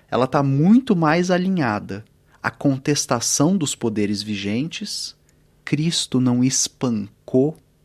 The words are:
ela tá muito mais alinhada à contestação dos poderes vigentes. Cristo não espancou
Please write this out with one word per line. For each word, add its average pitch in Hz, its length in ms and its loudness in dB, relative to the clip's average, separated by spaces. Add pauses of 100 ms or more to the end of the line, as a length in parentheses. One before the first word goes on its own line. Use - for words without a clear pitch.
ela 123 180 0
tá 147 140 0
muito 180 540 4
mais 170 340 2
alinhada 165 760 -2 (360)
à - 80 -4
contestação 143 1080 0
dos 147 180 -4
poderes 104 480 -2
vigentes. 107 960 -6 (440)
Cristo 151 560 -2
não 123 240 2
espancou 131 1120 -2 (300)